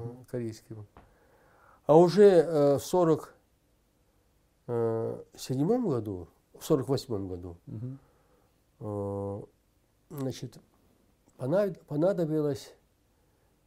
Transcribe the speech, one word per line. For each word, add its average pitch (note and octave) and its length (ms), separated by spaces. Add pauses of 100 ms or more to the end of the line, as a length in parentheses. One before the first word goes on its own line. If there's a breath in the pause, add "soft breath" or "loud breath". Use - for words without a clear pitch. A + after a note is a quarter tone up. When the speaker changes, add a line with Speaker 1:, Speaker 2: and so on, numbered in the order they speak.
(200)
Speaker 1:
э, - 100
корейским. A2 560 (1000 soft breath)
А D3 120
уже, F3 300
э, D3 500
в - 60
сорок, E3 500 (1300)
э, A#2 540 (140)
седьмом F#3 520
году, G#2 400 (300)
в - 60
сорок C3+ 240
восьмом G#2 400
году, F2+ 280 (100)
Speaker 2:
Мгм. B2 320 (840 soft breath)
Speaker 1:
э, G2+ 640 (680)
значит, C3 480 (800)
понад-, F3 500
понадобилась, D#3 840 (960)